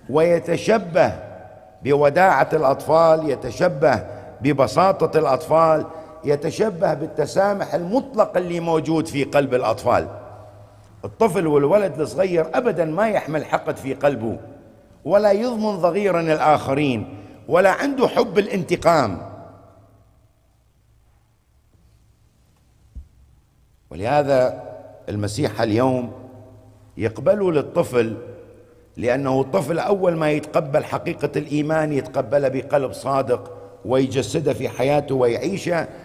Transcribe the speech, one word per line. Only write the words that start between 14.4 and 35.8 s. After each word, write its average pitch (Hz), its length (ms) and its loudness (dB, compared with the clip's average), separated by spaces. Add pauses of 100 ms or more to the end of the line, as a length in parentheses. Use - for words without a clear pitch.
ولا 202 280 4
يضمن 214 440 -2
ضغيرًا 175 440 2
الآخرين، 143 960 2 (320)
ولا 180 220 4
عنده 269 380 0
حب - 300 0
الانتقام. 165 800 0 (4000)
ولهذا 127 720 0 (460)
المسيح 107 520 -4
اليوم 120 520 0 (840)
يقبله 170 560 0
للطفل، 123 640 0 (800)
لأنه 131 440 0
الطفل 147 380 -2
أول 185 380 0
ما 156 140 0
يتقبل 151 540 0
حقيقة 147 520 -4
الإيمان 151 560 -2
يتقبلها 135 560 -2
بقلب 135 440 -2
صادق 131 600 -2 (320)
ويجسدها 135 680 0
في 127 160 -6
حياته 143 460 0
ويعيشها، 143 720 -2 (160)